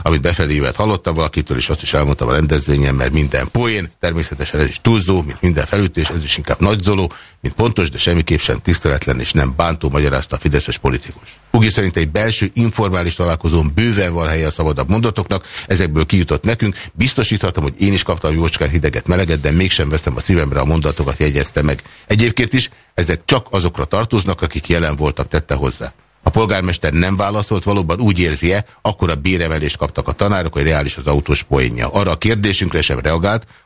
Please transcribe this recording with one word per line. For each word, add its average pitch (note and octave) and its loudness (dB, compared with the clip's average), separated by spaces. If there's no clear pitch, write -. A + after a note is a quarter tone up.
amit D#2+ 2
befelé D#2 0
jövet, C#2 0
hallottam G2+ 0
valakitől, D#2 -2
és B1 -2
azt D2+ -2
is - -6
elmondtam C#2+ 0
a A#1+ 0
rendezvényen, C#2+ 2
mert C2 0
minden C2+ 0
poén, A2 -2
természetesen D2+ -2
ez D2 4
is - -4
túlzó, F#2+ 4
mint C#2+ -6
minden D2+ 2
felütés, F2+ 0
ez E2 -2
is C#2+ -2
inkább - -2
nagyzoló, G2 2
mint - -6
pontos, G#2+ 0
de - -10
semmiképp E2 2
sem A#1+ -2
tiszteletlen C#2 0
és A#1 -4
nem C2+ 2
bántó, D#2+ 0
magyarázta C#2 0
a - -4
fideszes C#2+ 0
politikus. - -4
Ugi A2+ 6
szerint F#2+ 0
egy E2 0
belső G#2 0
informális G2 0
találkozón D#2+ 0
bőven G2+ 2
van E2 -2
helye D#2+ 0
a D2+ 0
szabadabb D2 -2
mondatoknak, G#2 0
ezekből D#2+ 2
kijutott E2+ 0
nekünk, A2 0
biztosíthatom, G#2 0
hogy C#2 -2
én G2 4
is F#2+ 0
kaptam D#2 -2
jócskán D#2+ 0
hideget, D2 0
meleget, E2+ 2
de D2 0
mégsem E2+ 2
veszem D2+ -2
a B1 -6
szívemre D2 2
a C2+ 2
mondatokat, D2 0
jegyezte D2+ 0
meg. D2 0
Egyébként A2 2
is B2+ 0
ezek E2+ 0
csak - 0
azok F2 0
tanárokra C2+ -4
tartoznak, G2 0
akik D#2 -6
jelen E2 0
voltak, C#2 -2
tette D#2 -2
hozzá. C2 -4
A - 2
polgármester F#2 0
nem F2+ 2
válaszolt, G2+ 0
valóban F#2+ 0
úgy G#2 2
érzi-e, E2+ 0
akkora F#2 0
béremelést D#2+ -2
kaptak - -4
a D2 -2
tanárok, F#2 0
hogy C#2+ -2
reális D2 0
az C#2+ -8
autós C#2+ 0
poénja. A#1+ -2
Arra G2 0
a D#2+ -2
kérdésünkre G2+ 0
sem C#2 -2
reagált, E2+ 0